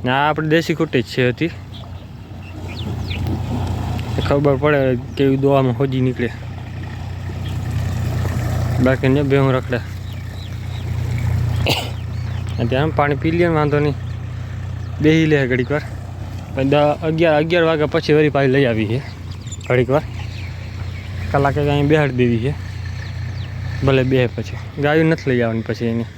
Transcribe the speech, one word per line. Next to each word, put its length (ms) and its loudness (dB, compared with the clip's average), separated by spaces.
ને 80 2
આ 180 4
આપણે 180 0
દેશી 280 4
ખૂટે 260 0
જ 40 -2
છે 240 0
હતી. 220 -2
ખબર 300 4
પડે 220 2
કેવી 200 4
દોવામાં 420 2
હોજી 220 0
નીકળે. 280 0
બાકી 240 4
ને 160 4
બે 140 4
હું 160 4
રખડે. 260 0
અત્યારે 180 0
આમ 120 2
પાણી 260 2
પી 160 0
લઈએ 160 2
ને 60 2
વાંધો 260 2
નહીં. 160 2
બેહી 240 6
લે 220 4
ઘડીક 240 0
વાર. 120 0
પછી 140 2
દસ, 340 4
અગિયાર, 340 4
અગિયાર 280 4
વાગ્યા 220 2
પછી 260 2
વળી 160 6
પાછી 180 4
લઈ 180 4
આવી 220 2
છે 120 0
ઘડીક 220 2
વાર. 140 4
કલાકે 340 4
કાંઈ 180 4
બેહાડી 340 4
દેવી 220 4
છે. 120 0
ભલે 180 6
બે 240 4
પછી. 320 -6
ગાયું 240 4
નથી 240 2
લઈ 120 2
આવવાની 200 0
પછી 240 -4
એને. 200 0